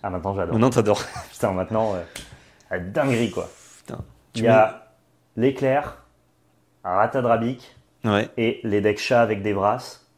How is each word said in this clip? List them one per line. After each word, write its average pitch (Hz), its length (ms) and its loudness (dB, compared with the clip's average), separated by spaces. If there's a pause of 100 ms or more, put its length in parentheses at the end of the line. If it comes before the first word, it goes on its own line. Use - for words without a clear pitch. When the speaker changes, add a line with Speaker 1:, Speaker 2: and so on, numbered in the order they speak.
Speaker 1:
Ah, 101 80 -8
maintenant, 90 240 -6
j'adore. 90 200 -4
Speaker 2:
Maintenant, 117 160 4
t'adores. 104 320 2 (160)
Speaker 1:
<laughs> - 140 -16
Putain, 107 200 -2
maintenant, 104 420 -2
euh, 87 80 -6 (680)
la 90 80 -6
dinguerie, 117 520 -2
quoi. 90 180 -8 (300)
Speaker 2:
Putain. - 200 -16 (360)
Speaker 1:
Il 117 60 -6
Speaker 2:
Tu 113 40 -2
Speaker 1:
y 120 40 4
a 110 380 4 (500)
Speaker 2:
mets 117 100 2
Speaker 1:
l'éclair, 139 580 -2 (800)
Ratadrabik 117 920 0 (280)
Speaker 2:
Ouais. 104 320 2
Speaker 1:
et 117 280 0
les 104 160 2
decks 104 180 2
chats 120 240 2
avec 107 200 0
des 104 120 -2
brasses. 104 520 -2 (120)